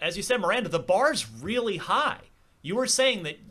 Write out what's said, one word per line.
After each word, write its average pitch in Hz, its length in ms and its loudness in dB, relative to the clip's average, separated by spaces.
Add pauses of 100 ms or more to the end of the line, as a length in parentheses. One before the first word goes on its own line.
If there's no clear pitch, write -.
as 170 160 -4
you 202 60 -4
said, 247 180 0
Miranda, 196 280 0
the 165 100 0
bar's 190 520 2
really 196 460 -2
high. 190 440 0 (420)
You 180 140 -4
were 254 100 2
saying 254 380 2
that 151 140 -8 (120)